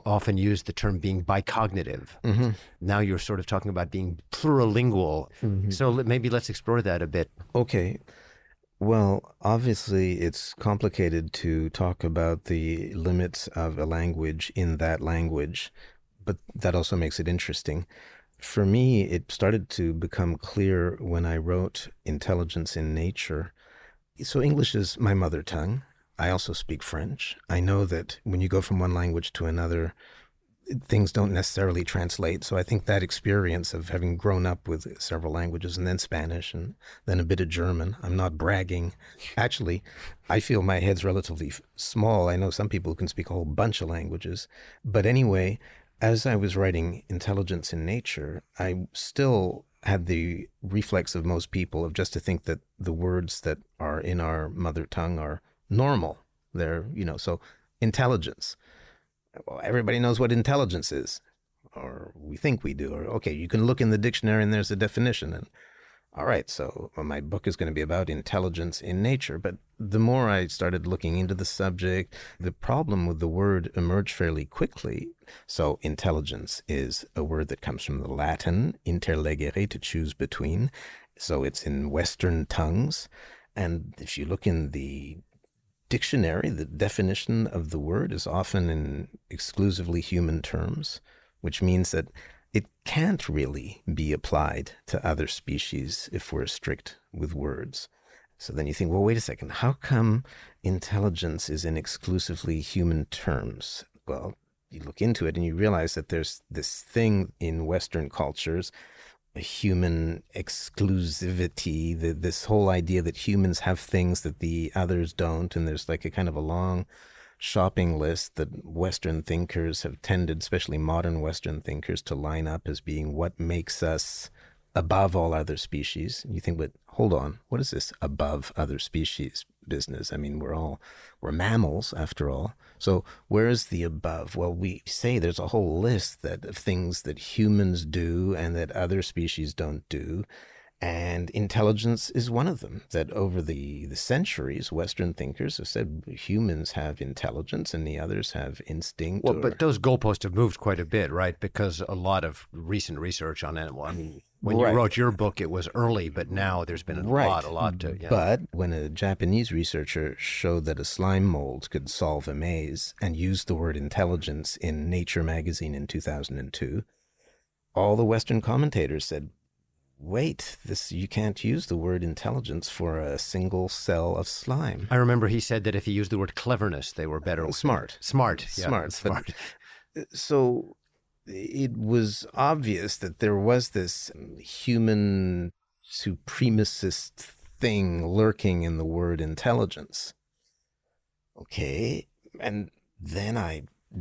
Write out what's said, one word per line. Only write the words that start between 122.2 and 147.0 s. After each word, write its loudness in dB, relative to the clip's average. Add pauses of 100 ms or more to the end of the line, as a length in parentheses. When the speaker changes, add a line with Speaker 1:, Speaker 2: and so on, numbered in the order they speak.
Speaker 2:
up -4
as -4
being -4
what -2
makes -2
us -2 (460)
above 4
all 2
other 0
species. -6
And -6
you -4
think, -2
"But -4 (160)
hold 2
on, 0
what -2
is -4
this -6
above -2
other -2
species -4 (220)
business? -6
I -6
mean, -6
we're -4
all, -4 (380)
we're -6
mammals 2
after -2
all. -2 (260)
So 4 (240)
where 4
is 2
the -2
above?" -4
Well, 0
we -4
say 0
there's 2
a -4
whole 2
list 0
that, -8
of -10
things -2
that -8
humans 6
do 0
and -2
that -2
other 0
species -4
don't -6
do. -4 (600)
And -2
intelligence 2
is -2
one 2
of -2
them, -12
that -2
over 0
the, -4
the -8
centuries, -2
Western -2
thinkers -4
have -8
said -4
humans -2
have -6
intelligence -6